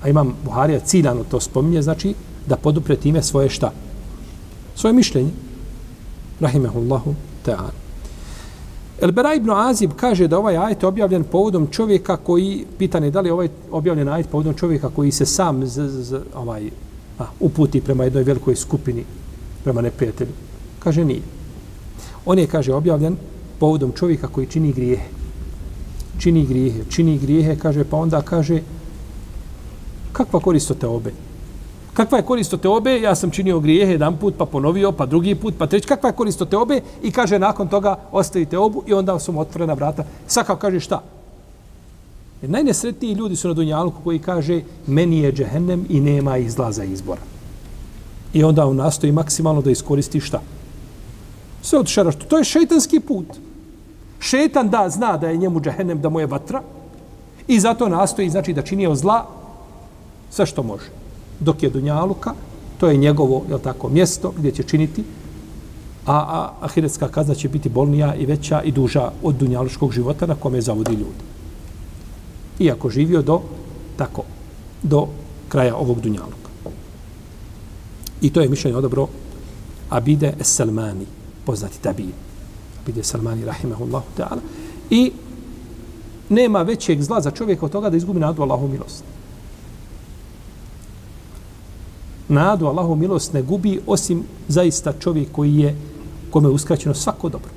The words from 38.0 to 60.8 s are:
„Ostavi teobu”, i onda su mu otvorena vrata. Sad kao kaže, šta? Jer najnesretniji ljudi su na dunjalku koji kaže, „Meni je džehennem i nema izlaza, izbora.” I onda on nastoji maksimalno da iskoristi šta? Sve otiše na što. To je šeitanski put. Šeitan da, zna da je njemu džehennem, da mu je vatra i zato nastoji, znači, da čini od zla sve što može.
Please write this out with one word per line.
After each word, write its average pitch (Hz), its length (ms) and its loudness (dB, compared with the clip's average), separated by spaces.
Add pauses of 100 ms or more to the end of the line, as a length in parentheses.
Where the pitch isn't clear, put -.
„Ostavi 180 340 2
teobu”, 208 400 0
i 208 80 4
onda 190 260 2
su 170 120 -6
mu 156 80 -2
otvorena 156 340 -2
vrata. 147 300 -2 (240)
Sad 233 180 2
kao 190 100 0
kaže, 185 240 0
šta? - 220 -4 (1400)
Jer 135 100 -4
najnesretniji 240 600 0
ljudi 202 220 -2
su 180 120 -2
na 170 60 2
dunjalku 160 500 0
koji 165 160 0
kaže, 170 420 0 (260)
„Meni 160 320 4
je 143 120 4
džehennem 160 580 0
i 151 100 4
nema 139 380 4
izlaza, 113 460 -2
izbora.” 95 380 -6 (1120)
I 156 100 6
onda 156 240 6
on 135 80 4
nastoji 147 360 2
maksimalno 156 500 2
da 135 100 4
iskoristi 139 480 2
šta? - 220 -4 (1300)
Sve 302 120 6
otiše 208 240 4
na 170 80 4
što. - 140 -6
To 311 120 4
je 302 100 4
šeitanski 320 520 6
put. 190 260 -2 (920)
Šeitan 269 500 4
da, 202 200 4
zna 196 280 0
da 160 100 0
je 165 100 0
njemu 175 240 2
džehennem, 160 400 -2
da 156 80 2
mu 160 100 0
je 151 120 0
vatra 190 300 -4 (840)
i 233 120 6
zato 233 300 4
nastoji, 185 400 2
znači, 160 240 0
da 143 80 0
čini 190 260 0
od 147 100 2
zla 208 280 2 (1040)
sve 196 140 2
što - 180 -4
može. 107 240 -8 (520)